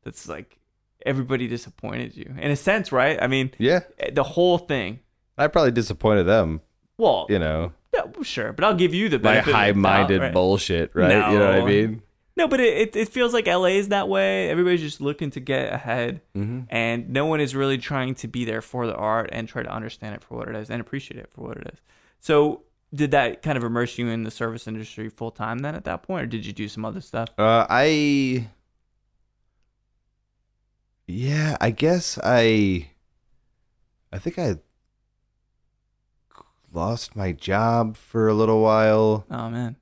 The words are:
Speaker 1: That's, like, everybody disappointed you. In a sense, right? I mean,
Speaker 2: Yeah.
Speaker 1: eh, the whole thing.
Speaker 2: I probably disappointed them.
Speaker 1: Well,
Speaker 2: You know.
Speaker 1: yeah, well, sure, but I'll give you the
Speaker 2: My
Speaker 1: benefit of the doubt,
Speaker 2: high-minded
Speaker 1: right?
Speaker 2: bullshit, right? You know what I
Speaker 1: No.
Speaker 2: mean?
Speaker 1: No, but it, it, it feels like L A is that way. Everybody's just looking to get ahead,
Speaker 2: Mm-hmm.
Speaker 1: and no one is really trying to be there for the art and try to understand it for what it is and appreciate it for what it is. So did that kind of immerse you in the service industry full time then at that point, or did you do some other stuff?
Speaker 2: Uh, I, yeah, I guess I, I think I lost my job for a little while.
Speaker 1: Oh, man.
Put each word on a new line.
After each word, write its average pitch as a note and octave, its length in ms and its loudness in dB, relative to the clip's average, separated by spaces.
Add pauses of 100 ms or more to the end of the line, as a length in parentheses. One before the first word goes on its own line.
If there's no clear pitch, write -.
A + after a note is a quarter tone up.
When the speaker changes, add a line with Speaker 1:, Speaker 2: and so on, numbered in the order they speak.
Speaker 1:
That's, - 260 -16
like, E2 300 -16 (440)
everybody C3 440 -4
disappointed A#2 680 -10
you. - 240 -16
In C#3+ 120 -2
a C#3+ 40 0
sense, G3 360 -2
right? C3+ 280 2
I - 60 0
mean, C3 320 0
Speaker 2:
Yeah. D3 220 4 (180)
Speaker 1:
eh, - 140 -4
the C#3 120 0
whole F3 360 2
thing. B2 400 -6 (360)
Speaker 2:
I C#3+ 120 2
probably D3 240 4
disappointed G#2+ 540 2
them. F2 360 2 (380)
Speaker 1:
Well, D3 280 4
Speaker 2:
You G#2 120 2
know. D#2+ 320 -2 (200)
Speaker 1:
yeah, - 120 -2 (100)
well, D4+ 100 -10
sure, A2+ 300 -8
but E3 120 -4
I'll F#3+ 100 2
give F3 180 2
you G3+ 160 0
the D3 80 0
Speaker 2:
My G#2+ 60 -2
Speaker 1:
benefit A2 160 4
of G#2 80 0
the - 60 2
doubt, A2 40 4
Speaker 2:
high-minded G2 640 4
Speaker 1:
right? B2+ 120 -2
Speaker 2:
bullshit, F#2 600 2
right? G#2 380 4
You G#2 80 6
know G2+ 80 6
what F#2+ 80 4
I F#2+ 40 6
Speaker 1:
No. G2 60 2
Speaker 2:
mean? A2 360 2 (360)
Speaker 1:
No, E4 100 2
but C4 140 2
it, A3 160 4
it, A3 180 0
it A3 140 -2
feels A#3+ 240 0
like A3 160 0
L F3+ 160 2
A F#3 120 4
is G3+ 120 0
that G3 180 0
way. F#3+ 420 0
Everybody's F3+ 320 2
just D3 200 -8
looking D3 300 -4
to B2+ 100 -10
get C3 320 -4
ahead, B2+ 480 -6 (160)
Speaker 2:
Mm-hmm. A2+ 320 -6
Speaker 1:
and A#2 400 -4
no C#3 160 0
one D#3 160 0
is C3 120 -2
really C3+ 240 -2
trying C3 380 -6
to - 140 -12
be A#2+ 160 -6
there A2 160 -6
for B2 260 -6
the G#2+ 80 -4
art A2 380 -2
and A2+ 140 -8
try B2 160 -10
to A#2 60 -10
understand A2 460 -12
it - 80 -18
for A#2+ 140 -14
what A2+ 100 -10
it A2+ 80 -10
is G#2+ 140 -12
and A#2 100 -8
appreciate B2+ 400 -12
it G#2+ 140 -20
for - 140 -20
what - 100 -12
it - 160 -14
is. - 60 -20 (420)
So D3+ 420 2 (300)
did D3 180 -2
that C3+ 300 0
kind D3+ 160 -2
of A#2+ 80 -4
immerse A#2+ 320 -2
you A#2+ 100 -4
in A2+ 160 -4
the A2 80 -10
service A2+ 360 -8
industry A2 420 -12
full A2+ 220 -12
time A2+ 280 -8
then C#3+ 160 -8
at - 100 -12
that - 180 -8
point, F3+ 200 -6
or - 40 -6
did A2+ 180 -8
you G2+ 80 -12
do G#2 160 -10
some G#2+ 160 -10
other D#3 160 -10
stuff? A2+ 260 -8 (100)
Speaker 2:
Uh, A2 320 4
I, C#3 800 2 (2500)
yeah, C#3+ 520 -2
I - 120 2
guess E3 520 0
I, G#2+ 680 4 (1200)
I F#2+ 60 -8
think - 180 -8
I C#3 180 -2 (2250)
lost G2+ 440 -6
my F#2+ 160 -4
job A2 680 0
for A2+ 300 0
a A2 60 4
little A2 280 4
while. A2 680 4
Speaker 1:
Oh, A#2 180 -10
man. A#2 320 -8